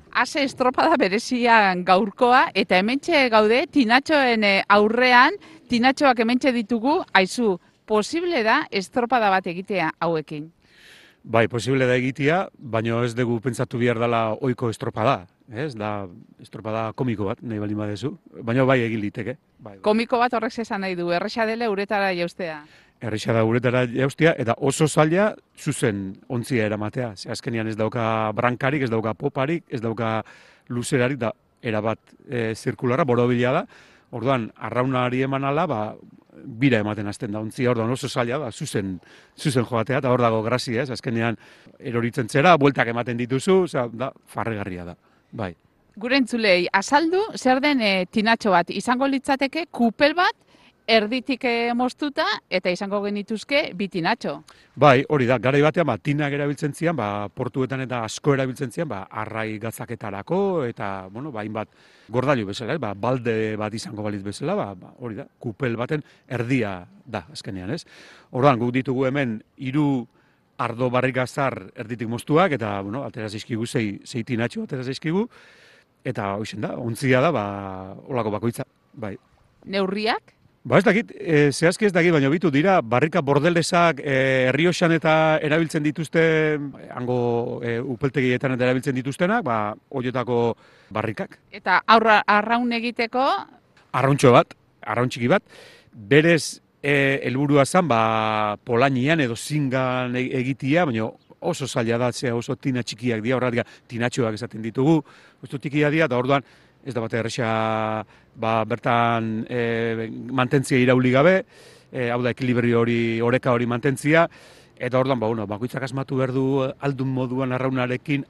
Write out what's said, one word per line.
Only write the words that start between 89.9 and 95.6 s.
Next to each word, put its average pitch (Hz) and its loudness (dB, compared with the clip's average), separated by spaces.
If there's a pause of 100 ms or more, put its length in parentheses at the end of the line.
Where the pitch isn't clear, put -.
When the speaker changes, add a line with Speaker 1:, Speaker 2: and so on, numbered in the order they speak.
Speaker 2:
barrikak. 107 -6 (120)
Speaker 1:
Eta 190 0
aurra-, 220 6
arraun 226 2
egiteko? 233 -2 (680)
Speaker 2:
Arrauntxo 135 6
bat, 151 6 (300)
arraun 117 0
txiki 123 -2
bat. 180 2 (520)